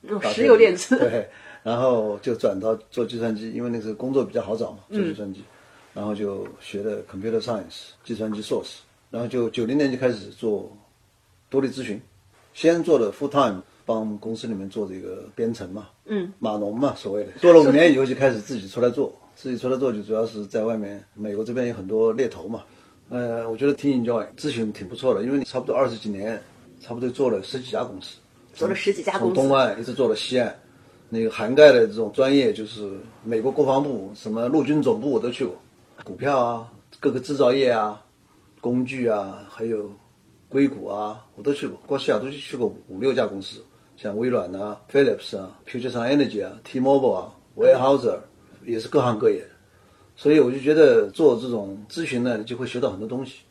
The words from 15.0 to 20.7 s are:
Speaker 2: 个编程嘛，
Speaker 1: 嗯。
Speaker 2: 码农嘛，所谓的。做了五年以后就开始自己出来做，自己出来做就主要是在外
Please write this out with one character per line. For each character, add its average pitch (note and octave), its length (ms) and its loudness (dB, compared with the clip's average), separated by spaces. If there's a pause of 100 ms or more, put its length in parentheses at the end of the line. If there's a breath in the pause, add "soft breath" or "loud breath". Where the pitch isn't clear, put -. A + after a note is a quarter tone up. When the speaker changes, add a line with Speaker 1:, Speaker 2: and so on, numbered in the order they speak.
Speaker 2:
个 F#2 240 -12 (100)
编 A#2 180 -2
程 F#2 180 -10
嘛， G2+ 180 -14 (160)
Speaker 1:
嗯。 F#3 340 -6
Speaker 2:
码 A2 120 -2
农 G#2 280 -4
嘛， C#3 160 0
所 - 160 -10
谓 G#2 140 -4
的。 F#2+ 60 -16 (100)
做 F3 100 10
了 E3 80 12
五 C#3+ 100 8
年 D#3 220 8
以 C3 60 4
后 C3+ 80 4
就 B2+ 100 -2
开 C3 160 4
始 A2+ 80 -4
自 B2+ 160 -8
己 G2 140 -8
出 A#2+ 100 -8
来 A#2+ 100 4
做， B2+ 240 -2 (220)
自 - 160 -10
己 A#2+ 60 -4
出 B2 100 -6
来 B2+ 80 0
做 C3 160 0
就 G#2 100 -6
主 G#2 120 -6
要 A2+ 120 0
是 G#2+ 200 -10
在 G#2+ 180 -4
外 A2+ 140 -2